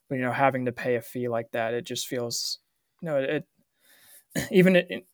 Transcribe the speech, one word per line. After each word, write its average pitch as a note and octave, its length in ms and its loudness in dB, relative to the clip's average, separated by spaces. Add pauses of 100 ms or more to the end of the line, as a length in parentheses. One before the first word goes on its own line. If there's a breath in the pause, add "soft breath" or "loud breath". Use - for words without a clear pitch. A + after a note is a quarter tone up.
but, C#3 80 -4
you B2+ 60 -2
know, B2 100 0
having C3 340 2
to A#2+ 60 -2
pay B2+ 240 -2
a A2+ 60 -2
fee B2 260 -6
like A#2 240 -4
that, A#2 220 -2
it A#2+ 100 -4
just - 220 -8
feels, A#2+ 520 -6 (440)
you F3 40 -8
know, D3+ 120 -2
it, D3 260 -2 (920 soft breath)
<clears throat> - 160 -4
even F#3 260 8
it, F3+ 380 0